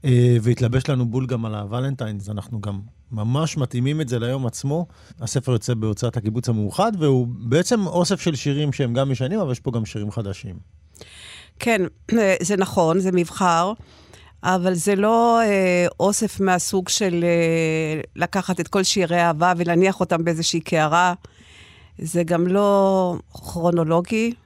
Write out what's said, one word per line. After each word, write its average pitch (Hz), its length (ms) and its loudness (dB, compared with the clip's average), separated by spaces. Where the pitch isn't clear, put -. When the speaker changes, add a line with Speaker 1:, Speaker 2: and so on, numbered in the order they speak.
Speaker 1:
אה, 123 360 6
והתלבש 123 480 0
לנו 127 160 0
בול 123 200 -2
גם 120 200 -4
על 107 100 -6
הוולנטיינס, 107 720 -6
אנחנו 104 320 -8
גם 101 180 -8
ממש 123 460 -2
מתאימים 135 440 -2
את 131 80 -4
זה 120 100 -2
ליום 131 260 -4
עצמו. 147 400 -4
הספר 127 320 -4
יוצא 123 220 0
בהוצאת 110 440 -2
הקיבוץ 110 320 -4
המאוחד, 113 500 0
והוא 131 300 2
בעצם 156 580 0
אוסף 175 340 0
של 160 140 -2
שירים 143 380 -2
שהם 120 200 -2
גם 135 180 0
ישנים, 135 280 -2
אבל 156 120 -2
יש 120 80 -4
פה 135 120 -4
גם 113 140 -2
שירים 104 260 -6
חדשים. 98 440 -8
Speaker 2:
כן, 226 220 2
<clears throat> 220 40 2
זה 180 160 0
נכון, 180 420 2
זה 190 140 0
מבחר, 175 600 0
אבל 185 300 0
זה 185 220 0
לא, 233 460 4
אה, 185 460 2
אוסף 202 400 0
מהסוג 185 500 0
של, 175 340 0
אה, 165 760 0
לקחת 180 440 -2
את 156 80 -2
כל 196 160 0
שירי 175 360 0
האהבה 170 380 2
ולהניח 175 420 2
אותם 165 240 0
באיזושהי 165 380 -2
קערה. 170 520 2
זה 170 240 -2
גם 170 240 2
לא 190 680 2
כרונולוגי 175 1000 0